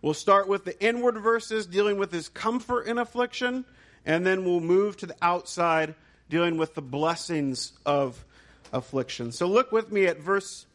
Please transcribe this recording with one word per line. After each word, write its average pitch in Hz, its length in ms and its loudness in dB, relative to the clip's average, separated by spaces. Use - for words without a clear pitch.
we'll 151 120 0
start 196 340 4
with 196 180 -2
the - 180 -8
inward 240 340 2
verses, 220 500 -2
dealing 202 300 2
with 196 140 -2
his 170 160 -6
comfort 240 600 -4
in 233 100 -2
affliction, 247 680 -4
and 165 200 2
then 190 200 2
we'll 175 140 2
move 185 380 2
to - 80 -10
the 170 160 -12
outside, 170 760 0
dealing 170 280 2
with 156 160 0
the 156 80 -6
blessings 143 920 -2
of 143 400 0
affliction. 127 600 -4
So 175 140 -4
look 226 260 2
with 220 200 0
me 196 160 2
at 160 120 -2
verse 196 560 -4